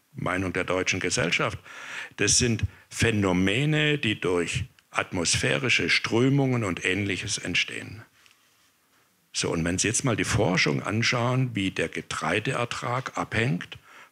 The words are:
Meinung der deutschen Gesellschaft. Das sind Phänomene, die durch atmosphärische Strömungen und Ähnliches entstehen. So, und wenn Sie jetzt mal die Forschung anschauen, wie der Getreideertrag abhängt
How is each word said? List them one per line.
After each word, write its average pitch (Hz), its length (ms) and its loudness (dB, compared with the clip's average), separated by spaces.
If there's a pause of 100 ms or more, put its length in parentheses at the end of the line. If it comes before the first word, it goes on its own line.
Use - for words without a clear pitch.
(120)
Meinung 90 400 -2
der 90 100 0
deutschen 92 380 0
Gesellschaft. 123 580 0 (600)
Das 104 200 4
sind 117 240 2 (260)
Phänomene, 117 1080 2
die 110 220 -2
durch 87 460 0 (260)
atmosphärische 98 1000 0
Strömungen 131 720 2
und 90 220 -2
Ähnliches 98 540 -2
entstehen. 101 640 -4 (1300)
So, - 160 -2
und 85 140 0
wenn 87 140 0
Sie 95 100 2
jetzt - 160 0
mal 120 100 2
die - 100 0
Forschung 76 580 2
anschauen, 120 720 0
wie 98 160 0
der 82 180 -2
Getreideertrag 110 1300 -4
abhängt 113 640 -2 (340)